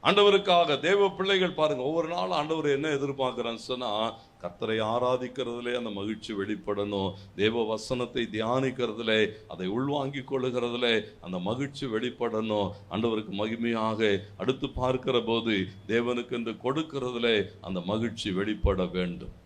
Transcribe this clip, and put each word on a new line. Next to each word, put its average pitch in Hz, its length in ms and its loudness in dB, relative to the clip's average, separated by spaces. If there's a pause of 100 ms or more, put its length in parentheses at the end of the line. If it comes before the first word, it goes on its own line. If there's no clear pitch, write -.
ஆண்டவருக்காக 190 760 6
தேவ 190 320 4
பிள்ளைகள் 190 420 0
பாருங்க, 147 300 0
ஒவ்வொரு 160 260 0
நாளும் 180 240 -2
ஆண்டவர் 156 340 0
என்ன 143 220 2
எதிர்பார்க்கிறான்னு 131 680 -2
சொன்னா, 113 600 -2 (280)
கர்த்தரை 110 380 -2
ஆராதிக்கிறதுலே 120 960 0
அந்த 117 140 -4
மகிழ்ச்சி 107 440 -6
வெளிப்படணும், 101 800 -2 (240)
தேவ 110 280 2
வசனத்தை 117 680 -2
தியானிக்கிறதுலே, 113 1000 2 (180)
அதை 90 180 -6
உள்வாங்கி 139 520 -2
கொள்ளுகிறதுலே 123 840 0 (160)
அந்த 92 180 -6
மகிழ்ச்சி 131 480 -2
வெளிப்படணும். 110 840 0 (200)
ஆண்டவருக்கு 110 400 0
மகிமையாக 110 920 0 (160)
அடுத்து 131 320 -2
பார்க்கிற 127 520 0
போது 110 460 0 (200)
தேவனுக்கு 120 460 0
என்று 117 200 -4
கொடுக்கிறதுலே 123 920 0 (160)
அந்த 95 200 -4
மகிழ்ச்சி 107 500 -2
வெளிப்பட 98 540 2
வேண்டும். 87 480 -4 (140)